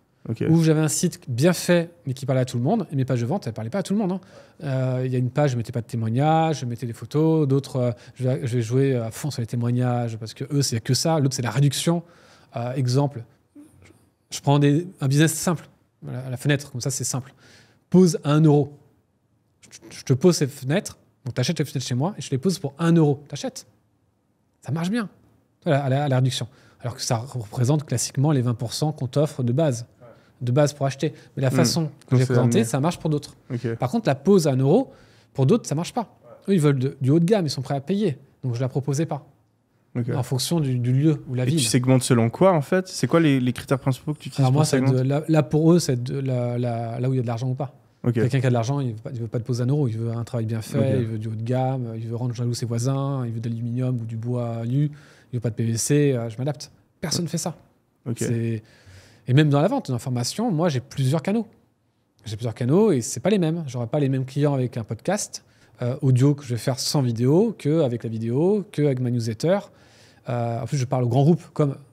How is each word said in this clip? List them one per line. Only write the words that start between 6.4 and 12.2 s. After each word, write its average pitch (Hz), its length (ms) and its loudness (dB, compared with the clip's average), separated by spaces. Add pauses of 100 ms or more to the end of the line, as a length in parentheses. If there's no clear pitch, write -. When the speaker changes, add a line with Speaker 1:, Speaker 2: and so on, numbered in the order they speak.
Speaker 2:
je 127 60 -8
mettais 120 200 -8
des 113 80 -8
photos. 156 520 0
D'autres, 135 300 0
euh, 123 140 0 (240)
je 127 120 -8
vais, 143 200 -2
je 117 100 -2
vais 120 60 0
jouer 131 340 2
à 113 140 -4
fond 143 200 -8
sur 123 120 -6
les 113 40 -4
témoignages, 120 720 -2
parce 110 160 -12
que - 200 -10
eux, 143 100 2
c'est 117 180 -2
que 131 140 0
ça. 160 260 0
L'autre, 135 160 0
c'est 123 60 -4
la 113 80 -2
réduction. 143 520 2 (540)